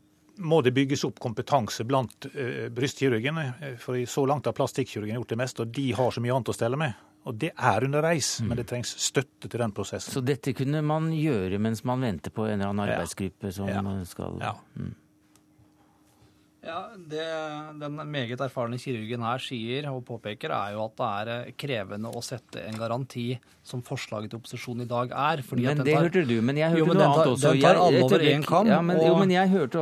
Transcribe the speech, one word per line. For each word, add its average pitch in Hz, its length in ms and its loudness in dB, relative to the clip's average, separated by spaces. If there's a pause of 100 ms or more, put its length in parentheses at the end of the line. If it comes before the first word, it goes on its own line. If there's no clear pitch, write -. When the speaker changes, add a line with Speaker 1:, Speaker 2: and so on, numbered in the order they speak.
(380)
Speaker 1:
må 160 240 4
det 123 140 4
bygges 139 320 2
opp - 100 -8
kompetanse 120 720 -2
blant, 131 460 -2
eh, 127 340 -6
brystkirurgene, 135 800 0 (160)
eh, 131 140 -10
for 123 200 -6
i 123 80 -2
så 135 220 0
langt 135 180 0
har 113 80 0
plastikkirurgen 117 640 -4
gjort 120 120 -6
det 113 100 -4
meste, 127 240 -4
og 117 100 -6
de 139 200 -2
har 117 200 2
så - 80 -4
mye 120 160 0
annet 117 160 -2
å - 40 -4
stelle 117 220 -2
med. 151 160 -2 (300)
Og 117 140 -8
det 160 200 -4
er 113 260 4
underveis, 151 560 0
Speaker 2:
Mm. 113 80 0
Speaker 1:
men 117 100 0
det 117 100 -6
trengs 120 280 -6
støtte - 520 -4
til 117 100 -8
den 117 140 -2
prosessen. - 400 -8
Speaker 2:
Så 135 120 -2
dette 131 300 -2
kunne 147 300 -2
man 160 280 0
gjøre 110 460 0
mens 110 260 -2
man 123 160 -2
venter 113 300 -4
på 110 160 -4
en 107 140 -2
eller 98 100 -2
annen 101 180 -2
Speaker 1:
Ja. 113 100 0
Speaker 2:
arbeidsgruppe 95 540 -8
som 98 160 -6
Speaker 1:
Ja. 98 360 -4
Speaker 2:
skal - 360 -10
Speaker 1:
Ja. - 140 -6 (240)
Speaker 2:
Mm. - 160 -10 (1700)
Speaker 3:
Ja, 185 200 -8 (100)
det 156 240 -10 (580)
den 147 140 -8 (160)
meget 127 300 -4
erfarne 127 360 -4
kirurgen 120 460 -6
her 117 160 -2
sier 127 540 -6
og 127 120 -8
påpeker, 110 460 -8
er 104 240 -2
jo 107 100 -4
at 113 140 -10
det 131 80 -2
er, 107 220 -4 (180)
eh, 104 100 -18
krevende 107 560 -6
å 117 100 -8
sette - 340 -12 (100)
en 110 100 -8
garanti 120 600 -4 (240)
som - 180 -10
forslaget 110 500 -8
til 113 100 -12
opposisjonen 120 420 -10
i - 80 -6
dag 120 240 -2
er, 147 280 0
fordi 120 200 -2
Speaker 2:
Men 127 80 2
Speaker 3:
at 147 80 0
den 135 80 0
Speaker 2:
det 151 80 6
Speaker 3:
tar 151 140 6
Speaker 2:
hørte 170 200 2
du, 113 140 2
men 135 140 2
jeg 156 160 4
hørte 165 60 4
Speaker 3:
Jo, 160 80 6
men 175 100 4
Speaker 2:
noe - 80 8
Speaker 3:
den - 100 6
tar, 160 100 6
Speaker 2:
annet - 120 4
også. 135 40 -2 (120)
Speaker 3:
den 135 100 4
tar 156 80 8
Speaker 2:
Jeg, 190 80 8
Speaker 3:
alle 170 180 8
Speaker 2:
et 175 60 8
Speaker 3:
over 202 160 6
en 151 80 6 (160)
Speaker 2:
øyeblikk. - 60 -2
Speaker 3:
kam, 175 180 6
Speaker 2:
Ja, 202 160 8
men, 170 160 4
jo, 165 160 8
Speaker 3:
og 180 60 6
Speaker 2:
men 190 100 6
jeg 185 200 6
hørte 170 320 4